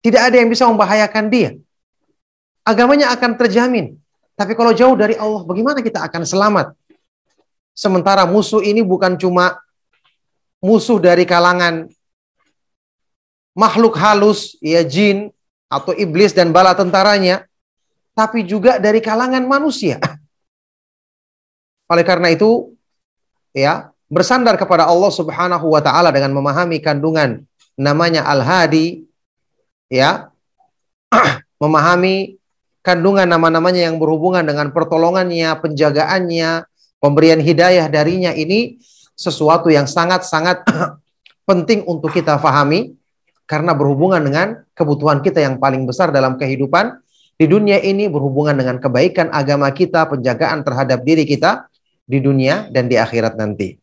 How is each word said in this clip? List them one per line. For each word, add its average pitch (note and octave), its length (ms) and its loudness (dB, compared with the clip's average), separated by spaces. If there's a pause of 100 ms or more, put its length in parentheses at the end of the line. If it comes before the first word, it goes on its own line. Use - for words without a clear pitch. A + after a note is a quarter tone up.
Tidak A3+ 160 2
ada B3 240 4
yang A#3 80 2
bisa A#3 160 0
membahayakan G#3+ 640 0
dia. G#3 240 0 (1120)
Agamanya B3 480 2
akan A#3+ 240 -2
terjamin. A#3+ 640 -2 (320)
Tapi G3+ 240 -6
kalau A#3 160 2
jauh B3 240 4
dari G#3+ 240 -2
Allah, G#3+ 240 -6
bagaimana A3+ 400 -4
kita A3+ 240 -6
akan E3+ 160 -8
selamat? F#3+ 420 0 (1080)
Sementara F#3+ 480 2
musuh G3 400 0
ini G#3 160 0
bukan F#3 400 0
cuma F3+ 400 0 (1040)
musuh A3 320 2
dari F3 320 2
kalangan F3 560 0 (1700)
makhluk A3 480 2
halus, G#3 640 0
ya, D#3+ 160 0
jin, G3 480 0 (400)
atau C#3+ 240 -6
iblis F#3 400 0
dan E3+ 240 2
bala F#3 160 6
tentaranya, F#3+ 720 0 (680)
tapi A3 320 -2
juga G#3+ 320 2
dari G#3+ 240 2
kalangan B3 400 -2
manusia. C4+ 580 -2
<laughs> - 1900 -16
Oleh E3+ 140 2
karena F3 260 2
itu, G#3+ 400 0 (800)
ya, C#3 380 -2 (180)
bersandar A3 480 0
kepada F3 300 2
Allah F3 240 2
Subhanahu E3+ 640 -4
wa D3+ 80 2
taala D#3 320 2
dengan C#3 180 0
memahami D3 480 -2
kandungan D3 640 -2 (320)
namanya D3+ 500 0
Al-Hadi, D#3+ 800 0 (840)
ya, C3 400 0 (800)
<clears throat> F#3+ 520 -2
memahami F3+ 760 0 (420)
kandungan F#3 460 2
nama-namanya E3 640 2
yang D#3+ 80 -6
berhubungan D#3+ 480 0
dengan D3 240 -4
pertolongannya, E3 880 -2
penjagaannya, E3 1120 -2 (340)
pemberian D#3+ 380 4
hidayah E3+ 500 2
darinya, E3+ 400 -2
ini G3 480 -4 (360)
sesuatu E3 520 0
yang D3 160 4
sangat-sangat F3 800 -2 (380)
<clears throat> - 460 -20
penting F#3+ 360 0
untuk D#3 280 -6
kita D#3 280 -2
fahami, D3 560 0 (480)
karena D3+ 320 -2
berhubungan D3 480 0
dengan D3+ 240 0 (240)
kebutuhan D3 480 0
kita E3 240 0
yang C3 160 -4
paling C3+ 240 -2
besar C3 240 -2
dalam C3 320 -2
kehidupan C#3 560 -2 (400)
di D#3+ 80 2
dunia G3+ 320 2
ini, G3 320 -2
berhubungan D3 480 -2
dengan B2+ 240 -4
kebaikan D#3+ 480 0
agama C#3+ 400 -2
kita, D#3+ 400 0
penjagaan C#3+ 560 -4
terhadap B2+ 400 -2
diri D#3 240 0
kita D#3 400 -2 (400)
di C3+ 160 0
dunia C#3 480 0
dan B2 160 -2
di A#2+ 80 0
akhirat A2+ 400 -2
nanti. G#2 460 -6